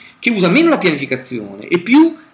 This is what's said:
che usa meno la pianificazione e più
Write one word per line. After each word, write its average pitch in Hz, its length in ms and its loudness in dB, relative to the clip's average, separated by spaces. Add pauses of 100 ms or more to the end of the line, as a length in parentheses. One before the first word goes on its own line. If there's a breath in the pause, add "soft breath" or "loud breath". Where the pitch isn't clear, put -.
(180 loud breath)
che - 140 -4
usa 190 160 0
meno 302 220 2
la 294 100 0
pianificazione 127 880 -6
e 175 140 -2
più 302 360 4 (160 loud breath)